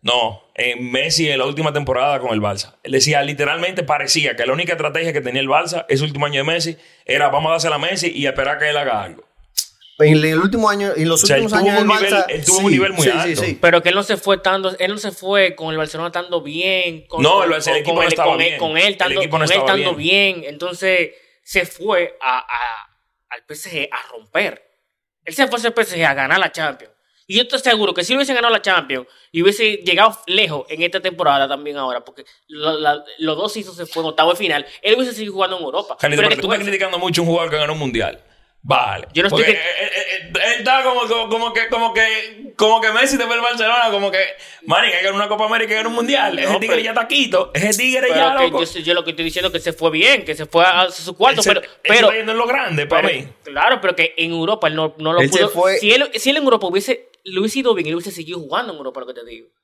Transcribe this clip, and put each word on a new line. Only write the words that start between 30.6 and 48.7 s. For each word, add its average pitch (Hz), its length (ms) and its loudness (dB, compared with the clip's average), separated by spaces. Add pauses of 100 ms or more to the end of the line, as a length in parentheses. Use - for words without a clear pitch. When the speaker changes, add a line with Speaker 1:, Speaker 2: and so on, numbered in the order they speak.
Speaker 3:
en 156 140 -6
esta 175 180 -2
temporada 151 480 0
también 143 300 -6
ahora, 127 260 -6
porque 135 200 -20 (240)
la, 151 260 -4
la, 147 300 0 (140)
los 156 180 -4
dos 208 200 -4
hizo 190 160 -10
se 170 140 -12
fue 165 160 -6
en 160 80 -4
octavo 160 220 4
de 175 40 2
final, 156 300 -2 (160)
él 214 140 4
hubiese 247 180 -2
seguido 214 200 -10
jugando 185 220 -2
en 175 60 -8
Europa. 147 360 -6
Speaker 1:
Carlito, 147 220 0
Speaker 3:
Pero - 80 4
Speaker 1:
pero 147 80 2
Speaker 3:
que 127 60 -6
Speaker 1:
tú - 60 -4
Speaker 3:
tú 214 40 2
Speaker 1:
estás 202 160 -2
criticando 190 300 -2
mucho 175 240 0
a - 20 0
un 165 60 0
jugador 165 200 0
que 151 60 -2
ganó 151 180 -2
un 156 40 -8
mundial. 117 440 -4 (440)
Vale. 120 460 0
Speaker 3:
Yo 165 100 0
no 196 60 4
estoy - 160 2
Speaker 1:
Porque - 140 4
Speaker 3:
cri- 160 40 -4 (160)
Speaker 1:
él, 202 160 -4
él, 185 420 -6
él, 160 60 0
él 226 180 0
está 254 220 2
como, 254 200 2
como, 226 260 -2
como 226 240 -2
que, 226 160 0
como 226 260 0
que, 220 600 -2
como 220 240 4
que 220 120 2
Messi 269 260 2
te 240 60 0
fue 233 100 -2
al 233 80 -2
Barcelona, 233 480 2
como 202 200 0
que, 190 100 0 (460)
man, 185 240 4
que 180 120 0
ganó 196 140 0
una 202 120 -2
Copa 214 160 0
América 220 280 0
y 214 40 0
ganó 226 140 -2
un 233 40 -8
mundial. 233 440 0
Ese 185 140 0
Speaker 3:
No, 214 80 2
Speaker 1:
tigre - 160 0
Speaker 3:
pero 226 80 0
Speaker 1:
ya 226 80 -4
está 226 160 0
quito. 220 460 2
Ese 202 280 0
tigre 254 260 0
Speaker 3:
pero 247 120 2
Speaker 1:
ya, - 180 4
Speaker 3:
que - 60 4
Speaker 1:
loco. 165 160 0
Speaker 3:
yo 165 60 0
sé, 170 160 -10